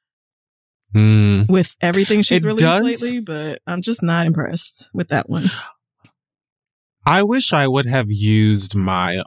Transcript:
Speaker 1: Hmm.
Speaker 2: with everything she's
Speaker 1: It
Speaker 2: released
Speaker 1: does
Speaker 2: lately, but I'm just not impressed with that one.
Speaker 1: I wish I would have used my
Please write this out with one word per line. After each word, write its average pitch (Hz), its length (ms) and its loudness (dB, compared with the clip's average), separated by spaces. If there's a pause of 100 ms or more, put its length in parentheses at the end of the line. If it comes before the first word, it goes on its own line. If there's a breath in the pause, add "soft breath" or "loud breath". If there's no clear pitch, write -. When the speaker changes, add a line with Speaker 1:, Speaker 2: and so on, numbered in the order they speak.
(920)
Speaker 1:
Hmm. 107 560 6
Speaker 2:
with 185 320 2
everything 196 400 2
she's 180 240 2
Speaker 1:
It - 20 0
Speaker 2:
released 220 160 0
Speaker 1:
does 175 200 2
Speaker 2:
lately, 247 360 -2
but 156 480 -10
I'm 180 140 -6
just 226 200 -6
not 170 240 0
impressed - 680 -4
with 180 160 -6
that - 200 -4
one. - 220 -4 (1500 loud breath)
Speaker 1:
I 180 180 2
wish 240 300 -2
I 143 140 2
would 131 180 0
have 123 240 -2
used 104 680 0
my 92 520 -2